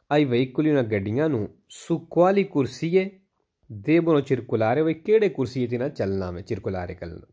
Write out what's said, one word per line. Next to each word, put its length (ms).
"ai 120
veicoli", 400
ਉਹਨਾਂ 140
ਗੱਡੀਆਂ 460
ਨੂੰ, 200
"su 300
quali 460
corsie 640
devono 480
circolare", 680
ਵੀ 100
ਕਿਹੜੇ 340
ਕੁਰਸੀਏ 380
'ਤੇ 120
ਨਾ 100
ਚੱਲਣਾ 420
ਵੇ, 120
ਚਿਰਕੁਲਾਰੇ 520
ਕਲ-, 380